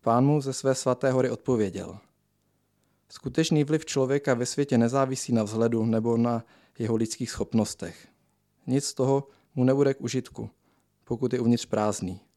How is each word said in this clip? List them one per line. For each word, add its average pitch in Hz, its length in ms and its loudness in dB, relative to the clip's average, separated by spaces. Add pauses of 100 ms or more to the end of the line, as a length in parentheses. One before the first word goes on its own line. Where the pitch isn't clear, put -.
Pán 117 260 4
mu 147 140 4
ze 135 120 -6
své 135 220 0
svaté 127 360 0
hory 127 200 2
odpověděl. 101 680 -2 (1080)
Skutečný 151 560 0
vliv 156 200 0
člověka 139 500 0
ve 120 120 -2
světě 139 320 0
nezávisí 131 540 0
na 113 100 2
vzhledu 113 420 0
nebo 113 320 0
na 117 280 0 (340)
jeho 113 180 -2
lidských 113 340 -4
schopnostech. - 760 -4 (580)
Nic 135 180 -2
z - 100 -8
toho 135 340 0 (260)
mu 127 100 0
nebude 135 300 4
k - 60 -14
užitku, 123 500 -6 (540)
pokud 120 280 -4
je 123 80 -2
uvnitř 117 260 2
prázdný. 101 540 -2 (160)